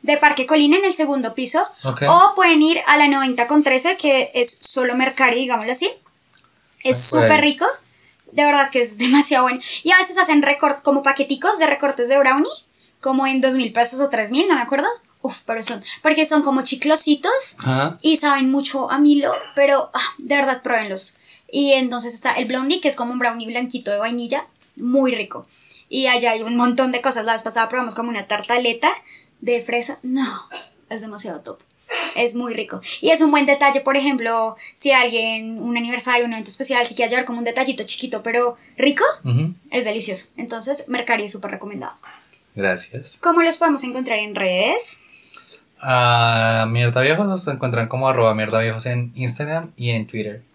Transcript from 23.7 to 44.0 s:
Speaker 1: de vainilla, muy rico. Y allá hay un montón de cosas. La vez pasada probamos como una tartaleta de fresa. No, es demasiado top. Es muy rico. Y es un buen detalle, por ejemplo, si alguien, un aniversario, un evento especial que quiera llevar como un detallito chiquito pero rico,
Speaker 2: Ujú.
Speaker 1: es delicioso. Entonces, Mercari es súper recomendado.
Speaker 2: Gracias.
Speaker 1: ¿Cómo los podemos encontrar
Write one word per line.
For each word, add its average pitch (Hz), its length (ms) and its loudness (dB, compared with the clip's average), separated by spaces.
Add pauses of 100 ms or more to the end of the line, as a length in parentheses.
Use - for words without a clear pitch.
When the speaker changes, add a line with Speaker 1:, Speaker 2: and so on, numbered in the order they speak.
Speaker 1:
de 202 60 -2
vainilla, 240 480 -4 (300)
muy 254 400 0
rico. - 320 -10 (420)
Y 262 180 -2
allá 240 240 2
hay 220 120 -4
un 233 120 -4
montón 247 360 2
de 247 100 -4
cosas. 226 240 0
La 226 80 0
vez 226 80 0
pasada 226 260 2
probamos 240 280 -6
como 233 140 -6
una 202 180 -8
tartaleta 233 600 -2 (520)
de 240 200 -2
fresa. 240 420 -2
No, 254 220 -2 (640)
es 220 120 -8
demasiado 214 380 -6
top. 110 200 -18 (560)
Es 233 200 0
muy 240 180 -8
rico. 214 260 -8 (220)
Y 320 80 2
es 320 120 6
un 302 100 4
buen 294 140 4
detalle, 277 360 2
por 277 160 0
ejemplo, 226 580 -2 (200)
si - 160 2
alguien, 226 680 0
un 240 160 -4
aniversario, 240 480 0
un 226 80 -6
evento 220 180 -8
especial 247 360 0
que 240 80 -12
quiera 233 140 -2
llevar 247 160 -2
como 233 140 -10
un 233 60 -8
detallito 262 380 -4
chiquito 247 400 -4
pero 240 340 -2 (200)
rico, 285 260 2 (200)
Speaker 2:
Ujú. 151 300 -2 (180)
Speaker 1:
es 247 140 -2
delicioso. 214 400 -4 (120)
Entonces, 233 520 -4
Mercari 233 360 -4
es 202 60 -8
súper 196 200 -10
recomendado. 196 420 -14 (640)
Speaker 2:
Gracias. 98 640 -6
Speaker 1:
¿Cómo 339 200 2
los 330 160 2
podemos 311 260 0
encontrar 247 360 -4